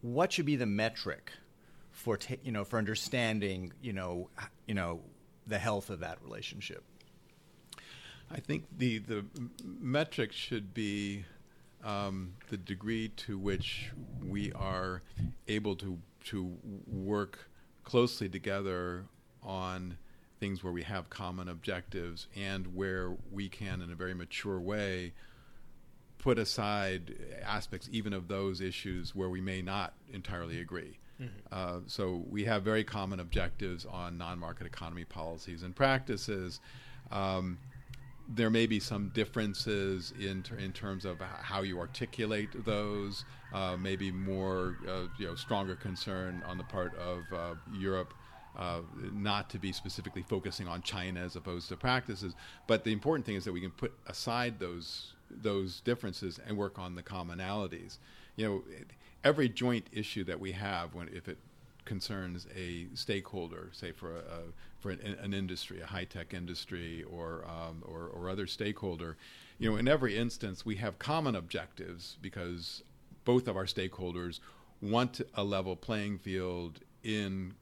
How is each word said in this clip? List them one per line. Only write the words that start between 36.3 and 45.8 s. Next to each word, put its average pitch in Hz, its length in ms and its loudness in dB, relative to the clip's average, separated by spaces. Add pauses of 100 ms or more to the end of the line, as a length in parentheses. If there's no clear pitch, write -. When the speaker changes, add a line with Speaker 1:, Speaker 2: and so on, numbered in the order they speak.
Speaker 2:
Um, 95 460 2 (720)
there 113 220 6
may 113 180 10
be 110 120 6
some 101 300 0
differences 101 1120 2
in 95 240 0
ter-, 113 140 -6
in 95 160 -2
terms 98 320 -2
of 90 160 -2
h-, 92 60 -4 (140)
how 98 200 2
you 92 180 2
articulate 107 720 0 (160)
those, 104 600 0 (280)
uh, 92 260 2
maybe 95 320 2
more, 95 680 2 (100)
uh, 92 200 0 (100)
you 95 100 -2
know, 85 80 -2
stronger 98 400 2
concern 92 720 -2